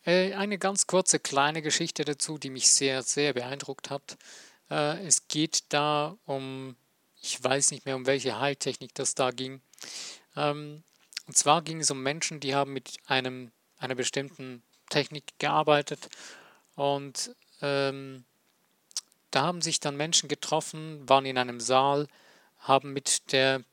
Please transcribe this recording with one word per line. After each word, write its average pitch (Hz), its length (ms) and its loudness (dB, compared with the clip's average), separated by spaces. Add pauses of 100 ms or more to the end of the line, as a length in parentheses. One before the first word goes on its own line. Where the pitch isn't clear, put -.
äh, 185 300 4
eine 196 240 -2
ganz 196 280 0
kurze, 180 320 4
kleine 151 440 2
Geschichte 156 420 0
dazu, 147 340 -4
die 135 120 -8
mich 131 200 2
sehr, 131 320 4
sehr 147 300 0
beeindruckt 131 580 -6
hat. - 280 -10 (520)
Äh, 156 360 0
es - 220 2
geht - 420 0
da 151 460 2 (100)
um, 135 500 -6 (460)
ich - 200 -6
weiß 135 280 4
nicht 147 160 -12
mehr, 135 100 -2
um 127 100 -4
welche 127 320 2
Heiltechnik 135 560 -2
das 131 200 -2
da 127 160 2
ging. 131 300 -8 (760)
Ähm, 151 460 -4 (440)
und 147 100 -4
zwar 156 260 4
ging 160 180 -8
es 147 100 2
um 135 120 -4
Menschen, 151 380 -4
die 135 140 -2
haben 139 180 2
mit 135 240 -10 (100)
einem, 127 460 -2 (260)
einer 131 160 -4
bestimmten 127 680 -6 (260)
Technik 147 500 -4
gearbeitet 147 680 2 (680)
und, 139 600 -2 (280)
ähm, 135 600 -2 (1080)
da 135 120 2
haben 170 200 -2
sich 160 160 -2
dann 143 180 -4
Menschen 156 320 0
getroffen, 156 800 -4
waren 135 160 6
in 131 140 -2
einem 123 220 -2
Saal, 135 480 4 (500)
haben 135 340 2
mit - 380 -2
der 135 320 4 (100)